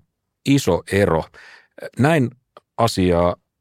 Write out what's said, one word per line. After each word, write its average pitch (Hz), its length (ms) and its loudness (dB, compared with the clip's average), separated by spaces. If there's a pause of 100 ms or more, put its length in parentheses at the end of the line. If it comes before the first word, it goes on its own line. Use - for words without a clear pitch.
(460)
iso 131 460 0
ero. 87 320 0 (760)
Näin 139 300 0 (480)
asiaa 87 580 0 (260)